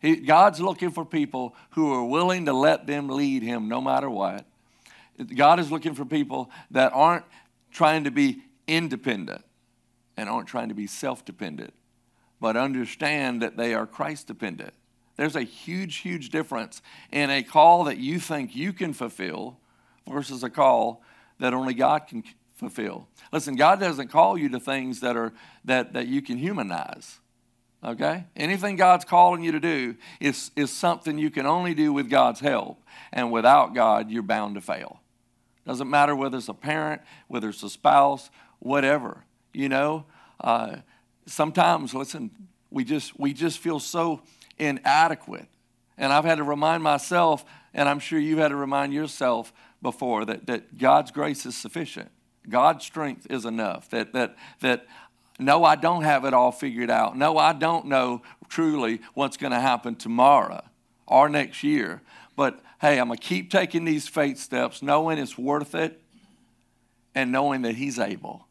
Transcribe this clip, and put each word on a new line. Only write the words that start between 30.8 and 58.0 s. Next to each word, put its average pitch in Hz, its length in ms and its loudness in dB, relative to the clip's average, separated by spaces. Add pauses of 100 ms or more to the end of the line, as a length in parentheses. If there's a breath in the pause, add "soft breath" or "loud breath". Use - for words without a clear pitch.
you 151 140 -2
can 135 140 -4
only 175 280 0
do 151 200 2
with 139 160 -2
God's 127 320 4
help. 135 420 -4 (300 loud breath)
And 120 180 -2
without 117 420 6
God, 110 380 2
you're 113 100 -4
bound 104 340 -4
to 98 60 -10
fail. - 380 -10 (640)
Doesn't 127 240 -8
matter 143 260 4
whether 135 220 -4
it's 113 120 -10
a 104 40 -10
parent, 151 480 -6 (260 soft breath)
whether 110 220 -6
it's - 140 -12
a 101 60 -10
spouse, 139 600 2 (300 soft breath)
whatever, 135 640 -2 (300)
you 139 160 -4
know? 147 360 -2 (360 soft breath)
Uh, 117 360 -2 (480 soft breath)
sometimes, 160 680 0
listen, 135 380 -10 (380)
we 131 140 -4
just, 139 360 -6
we 139 140 -2
just 151 260 -4
feel 160 200 -4
so 165 420 -4 (360 soft breath)
inadequate. 147 880 0 (500)
And 135 140 0
I've 151 140 4
had 165 120 4
to 151 60 -2
remind 151 400 0
myself, 156 600 2 (280 soft breath)
and 143 140 2
I'm 143 120 0
sure 160 200 -4
you've 156 200 0
had 151 100 4
to 139 60 -2
remind 139 380 -2
yourself 135 600 -2 (280 soft breath)
before, 117 440 -4
that, 107 220 -8
that 120 300 -8
God's 139 340 4
grace 147 340 -4
is 123 100 -10
sufficient. - 540 -12 (380)
God's 131 360 2
strength 147 460 -8
is 127 160 -6
enough. 113 440 -6
That, 110 240 -6
that, 123 220 -2 (260 loud breath)
that, 123 260 -2 (500 loud breath)
no, 143 260 4
I 156 120 6
don't 165 280 0
have 139 220 2
it 135 80 0
all 123 180 6
figured 120 380 -6
out. 113 280 0
No, 151 200 2
I 156 160 4
don't 160 320 -2
know 127 360 0 (260 loud breath)